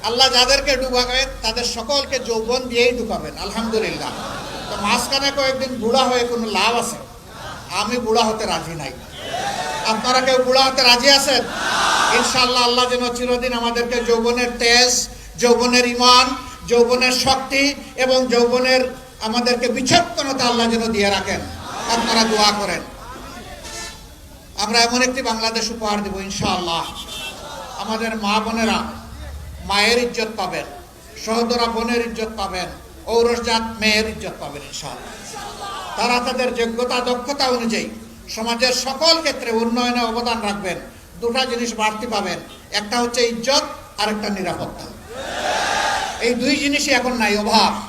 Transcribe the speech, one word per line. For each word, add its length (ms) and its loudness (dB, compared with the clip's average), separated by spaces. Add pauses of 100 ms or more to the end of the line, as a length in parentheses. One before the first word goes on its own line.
আল্লাহ 260 4
যাদেরকে 480 2
ঢুকাবেন, 520 0 (120)
তাদের 220 -4
সকলকে 560 -2
যৌবন 500 -2
দিয়েই 280 2
ঢুকাবেন, 400 -6
আলহামদুলিল্লাহ। 720 -2 (600)
তো 120 -6
মাঝখানে 540 0
কয়েকদিন 440 -2
বুড়া 240 4
হয়ে 200 2
কোনো 220 -2
লাভ 300 0
আছে? 200 -2 (800)
আমি 220 0
বুড়া 260 4
হতে 220 0
রাজি 300 -4
নাই। 160 -8 (960)
আপনারা 340 2
কেউ 220 4
বুড়া 200 6
হতে 200 2
রাজি 260 6
আছেন? 340 4 (720)
ইনশাআল্লাহ, 480 2
আল্লাহ 260 4
যেন 260 0
চিরদিন 380 0
আমাদেরকে 500 0
যৌবনের 460 2 (100)
তেজ, 480 4 (320)
যৌবনের 460 6
ঈমান, 500 6 (320)
যৌবনের 440 4
শক্তি 640 2 (200)
এবং 320 2
যৌবনের 680 4 (260)
আমাদেরকে 460 0
বিচক্ষণতা 800 0
আল্লাহ 220 2
যেন 240 0
দিয়ে 180 2
রাখেন। 300 0 (500)
আপনারা 340 2
দোয়া 280 4
করেন। 300 -2 (1800)
আমরা 220 2
এমন 220 4
একটি 200 0
বাংলাদেশ 480 -2
উপহার 340 -2
দেব 160 -6
ইনশাআল্লাহ। 680 -2 (920)
আমাদের 380 -4
মা 240 2
বোনেরা 440 0 (840)
মায়ের 380 4
ইজ্জত 240 -2 (100)
পাবেন, 280 -4 (600)
সহোদরা 400 2
বোনের 420 0
ইজ্জত 300 -4
পাবেন, 280 -4 (400)
ঔরসজাত 560 2 (180)
মেয়ের 300 2
ইজ্জত 300 -8
পাবেন 220 -10
ইনশাআল্লাহ। 520 -12 (840)
তারা 340 2
তাদের 240 0
যোগ্যতা, 440 0
দক্ষতা 460 -2
অনুযায়ী 440 0 (400)
সমাজের 440 0
সকল 460 2
ক্ষেত্রে 320 -2
উন্নয়নে 520 2
অবদান 380 -2
রাখবেন। 380 -4 (420)
দুটা 240 0
জিনিস 280 -2
বাড়তি 340 -2
পাবেন, 320 -2 (320)
একটা 280 -2
হচ্ছে 280 2
ইজ্জত, 360 2 (340)
আর 120 0
একটা 200 -4
নিরাপত্তা। 560 -6 (1400)
এই 120 2
দুই 220 2
জিনিসই 360 0
এখন 220 2
নাই, 240 2
অভাব। 520 4